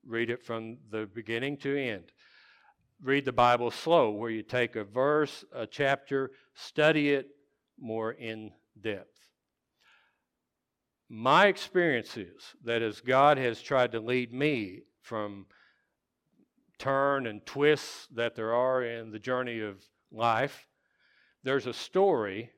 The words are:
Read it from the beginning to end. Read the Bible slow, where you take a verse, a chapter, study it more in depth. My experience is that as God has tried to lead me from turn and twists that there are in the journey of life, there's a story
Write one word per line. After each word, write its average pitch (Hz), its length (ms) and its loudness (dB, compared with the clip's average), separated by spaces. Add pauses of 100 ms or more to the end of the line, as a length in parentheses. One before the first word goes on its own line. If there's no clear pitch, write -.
Read 117 240 -4
it 120 140 -6
from 113 340 -8 (140)
the 110 160 -6
beginning 117 500 -6
to 139 200 -4
end. 110 340 -6 (880)
Read 139 240 0
the 127 80 -2
Bible 120 380 4
slow, 156 400 4
where 110 180 -6
you 110 140 -6
take 120 320 -2
a 107 100 -4
verse, 139 580 0 (100)
a 117 140 -8
chapter, 135 640 -2 (220)
study 151 560 2
it 139 180 0 (500)
more 113 360 -6
in 110 380 -12 (280)
depth. 101 380 -8 (1900)
My 143 380 6
experience 170 680 0
is 92 480 -14
that 117 180 0
as 107 200 -4
God 135 360 6
has 123 240 -2
tried 123 300 2
to 113 80 -4
lead 120 320 -2
me 123 520 -2 (180)
from 104 460 -8 (1300)
turn 139 500 0
and 104 180 -10
twists - 680 0
that 117 220 -4
there 113 180 -2
are 127 300 2
in 117 280 -10
the 110 80 -10
journey 123 400 -4
of 101 240 -8 (300)
life, 117 520 0 (760)
there's 131 240 -2
a 117 60 -6
story 117 840 0